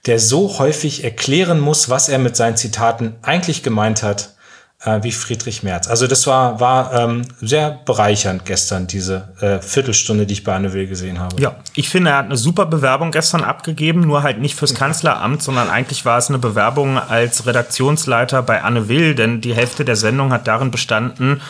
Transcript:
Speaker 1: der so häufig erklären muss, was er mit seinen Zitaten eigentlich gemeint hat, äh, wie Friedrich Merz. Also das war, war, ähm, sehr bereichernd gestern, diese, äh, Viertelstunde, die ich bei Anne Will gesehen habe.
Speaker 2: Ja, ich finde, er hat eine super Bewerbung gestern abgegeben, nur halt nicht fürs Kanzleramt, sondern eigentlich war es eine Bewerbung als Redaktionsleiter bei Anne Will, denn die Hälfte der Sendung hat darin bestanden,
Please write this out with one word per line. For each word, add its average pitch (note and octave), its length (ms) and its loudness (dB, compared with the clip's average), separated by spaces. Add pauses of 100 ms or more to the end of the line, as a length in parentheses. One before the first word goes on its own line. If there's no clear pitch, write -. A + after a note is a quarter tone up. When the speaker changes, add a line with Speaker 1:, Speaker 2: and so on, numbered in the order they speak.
Speaker 1:
der A#2 120 4
so B2+ 400 0
häufig D3 460 0
erklären E3 560 0
muss, D3 300 2
was C3+ 180 2
er C#3 100 2
mit B2+ 160 2
seinen A#2 220 2
Zitaten A2+ 680 -2
eigentlich E3+ 400 -2
gemeint A2 400 0
hat, G2+ 320 -4 (480)
äh, A2 200 0
wie A#2 100 -4
Friedrich A2+ 500 -6
Merz. F#2 260 -4
Also B2+ 180 2
das B2+ 200 2
war, B2+ 320 2
war, B2+ 360 2
ähm, A#2+ 320 0 (160)
sehr D3+ 280 0 (140)
bereichernd G#2 600 0
gestern, F#2 400 -2
diese, F#2 560 -6
äh, G2+ 180 2
Viertelstunde, G#2+ 640 0
die G2+ 80 -4
ich G2+ 120 -6
bei G2+ 100 0
Anne F#2+ 180 -2
Will F#2+ 140 -4
gesehen F#2 340 -8
habe. F2+ 180 -6
Speaker 2:
Ja, C3+ 180 0 (180)
ich - 160 -2
finde, F3+ 220 2
er C#3 40 4
hat C#3 80 2
eine B2 140 -4
super E3+ 260 2
Bewerbung D#3 460 0
gestern D#3 340 0
abgegeben, D#3 560 0
nur D3 220 4
halt B2 180 0
nicht C#3+ 140 -2
fürs C3+ 200 0
Kanzleramt, C#3 680 0
sondern B2 260 0
eigentlich B2 380 -2
war A#2+ 100 4
es B2 140 0
eine C3+ 80 2
Bewerbung B2 580 2
als A#2 480 0
Redaktionsleiter B2+ 960 0
bei A2 200 0
Anne A2 260 0
Will, D3+ 260 2
denn A2+ 280 0
die A#2+ 120 -2
Hälfte B2 300 0
der B2 120 0
Sendung B2+ 360 2
hat B2 140 -2
darin A#2 240 0
bestanden, B2+ 800 -2